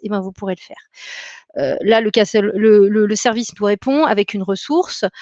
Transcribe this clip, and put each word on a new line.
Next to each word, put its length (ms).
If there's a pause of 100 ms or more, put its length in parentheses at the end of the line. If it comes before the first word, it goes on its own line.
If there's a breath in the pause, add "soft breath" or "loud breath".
eh 40
ben, 120
vous 100
pourrez 240
le 80
faire. 140 (800 loud breath)
Euh, 240
là, 200
le 120
castle, 420
le, 340
le, 180
le 100
service 420
nous 80
répond 380
avec 300
une 100
ressource. 600 (180 loud breath)